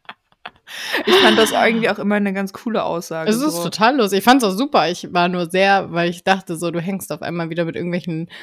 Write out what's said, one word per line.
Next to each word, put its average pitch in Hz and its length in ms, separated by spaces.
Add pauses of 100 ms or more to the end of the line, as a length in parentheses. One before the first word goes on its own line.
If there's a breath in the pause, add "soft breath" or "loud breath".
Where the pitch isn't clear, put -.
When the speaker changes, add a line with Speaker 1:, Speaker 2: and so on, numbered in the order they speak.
(1080 loud breath)
Speaker 1:
Ich - 100
fand 226 220
das 220 140
irgendwie 226 380
auch 208 80
immer 208 180
eine 202 160
ganz 190 200
coole 220 320
Aussage, 165 460
Speaker 2:
Es 220 60
ist 277 200
Speaker 1:
so. 170 80
Speaker 2:
total 220 320
lustig. 202 240
Ich - 40
fand's 254 200
auch 202 60
super. 190 400
Ich 175 220
war 175 160
nur 175 200
sehr, 190 440
weil 170 180
ich 175 140
dachte 190 320
so, 170 140
du 170 100
hängst 185 320
auf 147 100
einmal 165 280
wieder 165 140
mit 165 120
irgendwelchen, 170 520 (140 loud breath)